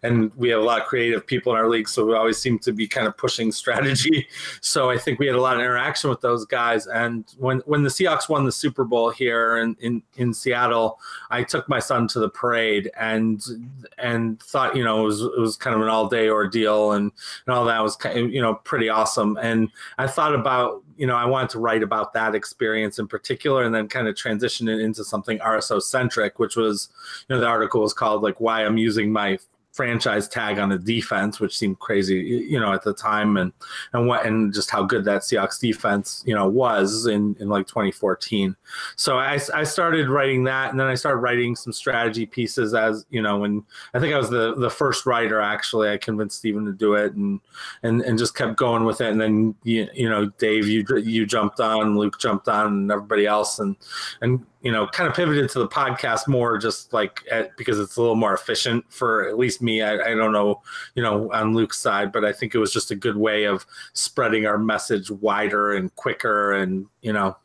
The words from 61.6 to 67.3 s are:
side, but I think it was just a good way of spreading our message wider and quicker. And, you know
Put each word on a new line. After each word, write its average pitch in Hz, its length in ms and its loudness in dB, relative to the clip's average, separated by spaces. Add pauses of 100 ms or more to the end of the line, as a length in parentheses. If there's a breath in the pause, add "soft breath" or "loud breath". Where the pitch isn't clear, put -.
side, 101 340 0
but 107 140 0
I 104 80 2
think 120 220 -6
it 120 40 4
was 104 140 2
just - 160 -2
a 113 60 -4
good 104 200 -2
way 107 280 2
of 101 200 0 (300 loud breath)
spreading 110 540 0
our 104 100 2
message 107 540 -2
wider 104 600 0
and 95 220 -2
quicker. 104 580 0
And, 95 340 -2 (140)
you 110 120 -2
know 98 320 -2